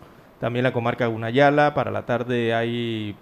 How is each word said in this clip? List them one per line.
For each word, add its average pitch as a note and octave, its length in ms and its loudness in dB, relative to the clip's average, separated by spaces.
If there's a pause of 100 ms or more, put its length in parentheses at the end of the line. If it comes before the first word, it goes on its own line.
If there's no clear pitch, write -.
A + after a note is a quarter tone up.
(400)
También B2 220 -2
la B2+ 120 2
comarca A#2+ 340 -2
Gunayala, C#3 680 4
para B2 160 -2
la G#2 160 -6
tarde A#2+ 480 -2
hay A#2 680 -4